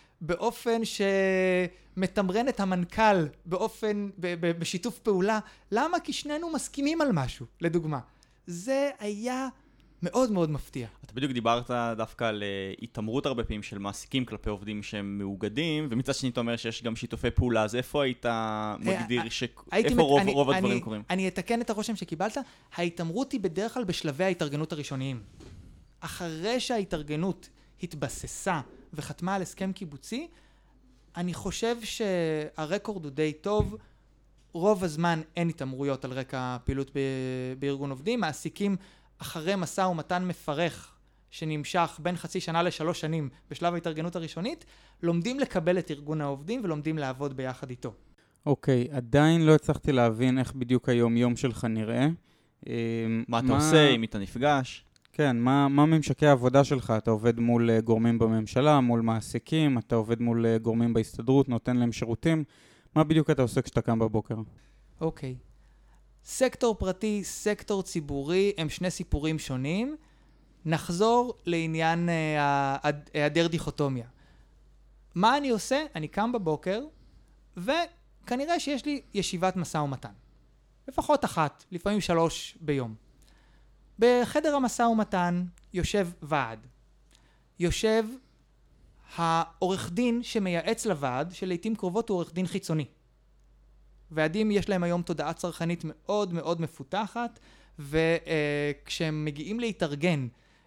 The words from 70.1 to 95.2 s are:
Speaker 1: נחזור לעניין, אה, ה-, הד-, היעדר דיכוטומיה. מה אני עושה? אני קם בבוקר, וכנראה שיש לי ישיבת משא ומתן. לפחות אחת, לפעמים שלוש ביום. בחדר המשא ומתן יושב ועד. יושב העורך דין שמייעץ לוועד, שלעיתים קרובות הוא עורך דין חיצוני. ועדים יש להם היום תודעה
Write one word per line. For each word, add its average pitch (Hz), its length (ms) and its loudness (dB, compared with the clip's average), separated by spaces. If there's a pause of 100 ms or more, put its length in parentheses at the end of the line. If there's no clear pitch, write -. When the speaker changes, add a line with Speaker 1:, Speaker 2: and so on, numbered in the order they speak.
Speaker 1:
נחזור 214 720 2 (120)
לעניין, 165 640 0
אה, 156 340 0
ה-, 139 460 2
הד-, 143 260 -4
היעדר 151 320 2
דיכוטומיה. 143 600 -2 (1080)
מה 214 220 4
אני 285 140 0
עושה? 262 340 0 (100)
אני 151 140 -6
קם 226 240 -2
בבוקר, 190 520 -2 (720)
וכנראה 294 1040 -4
שיש 277 240 -4
לי 285 180 -4 (120)
ישיבת 185 420 -2
משא 170 220 -4
ומתן. 135 340 -4 (760)
לפחות - 360 0
אחת, - 460 -2
לפעמים 202 300 -2
שלוש 165 600 0
ביום. 135 340 -2 (1040)
בחדר 247 560 4
המשא 262 280 0
ומתן 185 640 2 (280)
יושב 185 360 0 (140)
ועד. 127 440 -4 (920)
יושב 220 460 2 (1120)
העורך 170 760 0
דין 240 300 0
שמייעץ 190 640 -2
לוועד, 143 460 -2
שלעיתים 185 440 -4
קרובות 196 320 -2
הוא 196 80 0
עורך 170 160 -4
דין 180 140 -2
חיצוני. 160 400 -2 (1200)
ועדים 160 400 2
יש 202 180 2
להם 185 140 2
היום 175 200 0
תודעה 160 300 -4